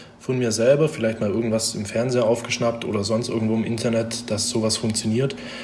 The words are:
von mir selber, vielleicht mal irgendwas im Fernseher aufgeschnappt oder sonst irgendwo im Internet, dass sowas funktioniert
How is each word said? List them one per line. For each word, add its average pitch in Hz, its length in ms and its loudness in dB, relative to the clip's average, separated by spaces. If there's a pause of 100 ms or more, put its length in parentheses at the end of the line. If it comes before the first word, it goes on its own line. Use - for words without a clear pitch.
(200)
von 131 180 -2
mir 120 140 0
selber, 131 360 4
vielleicht 113 320 -2
mal 107 100 0
irgendwas 110 440 0
im 104 120 -6
Fernseher 123 400 0
aufgeschnappt 117 600 0
oder 101 180 -2
sonst 113 260 -2
irgendwo 110 260 0
im 113 80 2
Internet, 113 680 -2
dass 104 200 -2
sowas 110 280 0
funktioniert 113 580 0 (280)